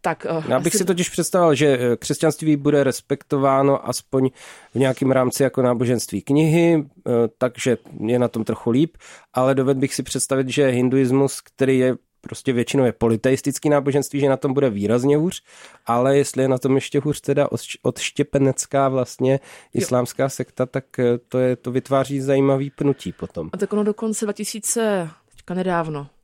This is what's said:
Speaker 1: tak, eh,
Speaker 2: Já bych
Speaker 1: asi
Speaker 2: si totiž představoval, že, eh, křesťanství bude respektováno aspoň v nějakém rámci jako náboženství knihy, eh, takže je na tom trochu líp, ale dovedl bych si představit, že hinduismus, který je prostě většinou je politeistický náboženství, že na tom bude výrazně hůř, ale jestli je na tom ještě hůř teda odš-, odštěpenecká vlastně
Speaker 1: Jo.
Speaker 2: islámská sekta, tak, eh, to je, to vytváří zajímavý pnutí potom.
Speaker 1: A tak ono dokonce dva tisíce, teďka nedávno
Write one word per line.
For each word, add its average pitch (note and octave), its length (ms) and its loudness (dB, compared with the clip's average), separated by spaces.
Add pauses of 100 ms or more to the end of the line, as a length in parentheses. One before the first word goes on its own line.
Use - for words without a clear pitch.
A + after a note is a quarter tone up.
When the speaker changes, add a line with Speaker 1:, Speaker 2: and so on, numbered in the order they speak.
Speaker 1:
tak, E3+ 280 -6
eh, D#3+ 180 -4
Speaker 2:
Já B2+ 120 0
bych D#3+ 140 -2
Speaker 1:
asi A3 40 -2
Speaker 2:
si F#3+ 80 0
totiž F3 240 -2
představoval, E3+ 460 2
že, D3 120 2
eh, B2 300 2
křesťanství D#3 580 0
bude C#3+ 280 2
respektováno C3+ 1040 0
aspoň C3 400 -2 (440)
v A#2 60 -2
nějakém C3 320 2
rámci C3 320 2
jako C3 180 0
náboženství A#2+ 600 0
knihy, D#3+ 640 2 (220)
eh, B2 40 -2 (260)
takže B2 400 -2 (280)
je B2 140 2
na B2 80 2
tom A2+ 160 -4
trochu A#2 260 -4
líp, C#3 280 0 (360)
ale C3 220 2
dovedl C3+ 240 0
bych C3+ 160 -2
si C3 80 -4
představit, C3+ 460 -4
že C#3 180 2
hinduismus, B2+ 760 2
který C3 380 0
je B2+ 160 2 (260)
prostě - 320 -6
většinou B2 300 2
je A#2 80 4
politeistický C3 800 0
náboženství, C#3+ 500 0
že C#3 100 2
na C3+ 80 2
tom C3+ 160 -2
bude C3+ 160 2
výrazně A#2+ 480 2
hůř, E3+ 260 -2 (420)
ale B2+ 320 2
jestli C3+ 260 0
je C3 40 2
na C3 100 2
tom C3+ 180 0
ještě C#3 240 -2
hůř D3 220 -4
teda C#3+ 260 0
odš-, - 340 -8
odštěpenecká C3+ 1080 0
vlastně C3 420 -2
Speaker 1:
Jo. C3+ 60 2 (360)
Speaker 2:
islámská B2 560 -2
sekta, - 360 -6
tak, - 340 -8
eh, A#2+ 180 2 (120)
to B2+ 100 -2
je, B2+ 160 2
to - 160 -10
vytváří C3+ 500 -2
zajímavý C3+ 480 2
pnutí C#3+ 420 -4
potom. - 420 -10
Speaker 1:
A F#3+ 40 -10
tak G3+ 160 -4
ono G#3 100 0
dokonce G#3+ 420 -4
dva G3+ 80 -6
tisíce, G#3 760 -4 (260)
teďka - 180 -14
nedávno E3 540 -4 (160)